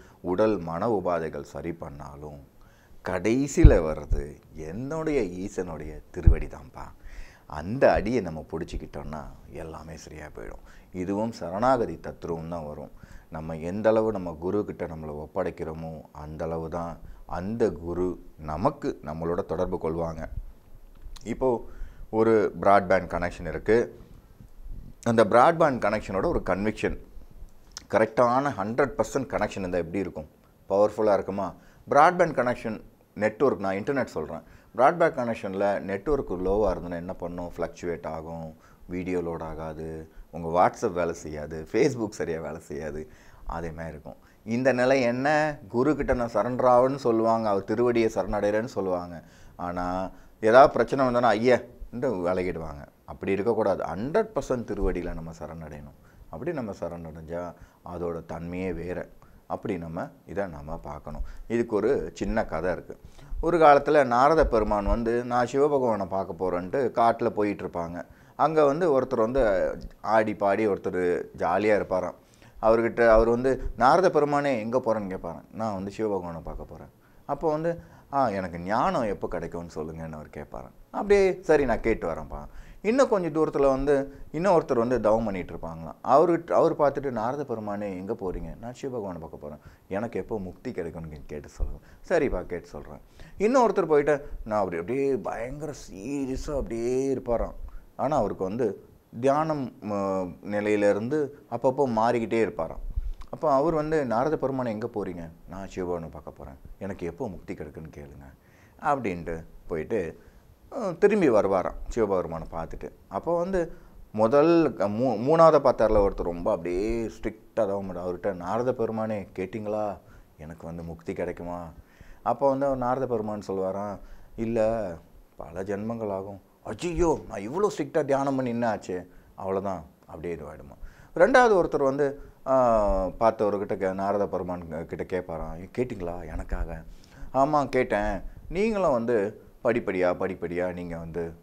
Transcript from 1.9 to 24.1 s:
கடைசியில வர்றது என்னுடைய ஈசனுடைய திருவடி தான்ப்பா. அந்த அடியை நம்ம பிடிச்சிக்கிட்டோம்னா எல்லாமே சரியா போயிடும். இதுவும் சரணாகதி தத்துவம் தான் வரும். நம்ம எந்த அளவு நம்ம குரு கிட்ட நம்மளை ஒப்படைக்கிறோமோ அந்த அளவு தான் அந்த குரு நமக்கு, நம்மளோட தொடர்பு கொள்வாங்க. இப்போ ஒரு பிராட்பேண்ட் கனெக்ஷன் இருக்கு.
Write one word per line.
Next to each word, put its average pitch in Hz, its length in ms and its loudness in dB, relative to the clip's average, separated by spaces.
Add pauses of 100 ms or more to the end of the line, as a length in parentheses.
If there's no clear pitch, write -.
கடைசியில 117 680 6
வர்றது 73 580 -2 (180)
என்னுடைய 135 680 -4
ஈசனுடைய 87 880 -6
திருவடி 78 360 4
தான்ப்பா. 71 400 -14 (600)
அந்த 98 460 2
அடியை 107 280 2
நம்ம 80 300 -6
பிடிச்சிக்கிட்டோம்னா 76 720 -8 (260)
எல்லாமே 80 480 -12
சரியா - 300 -16
போயிடும். - 380 -14 (280)
இதுவும் 101 400 -2
சரணாகதி 98 680 0
தத்துவம் 82 480 -8
தான் 82 180 -8
வரும். 73 240 -12 (400)
நம்ம 80 260 -8
எந்த 92 320 -2
அளவு 110 240 4
நம்ம 87 280 -6
குரு 95 240 0
கிட்ட 87 220 -8
நம்மளை 78 400 -10
ஒப்படைக்கிறோமோ 80 720 -6 (120)
அந்த 78 320 -10
அளவு 82 240 -4
தான் 85 300 -6 (280)
அந்த 101 440 0
குரு 85 540 -4 (140)
நமக்கு, 85 680 -4
நம்மளோட 82 400 -4
தொடர்பு 90 380 -2
கொள்வாங்க. 82 460 -4 (960)
இப்போ 120 400 0 (460)
ஒரு 110 500 4
பிராட்பேண்ட் 95 480 6
கனெக்ஷன் 85 400 -4
இருக்கு. 101 520 2 (1000)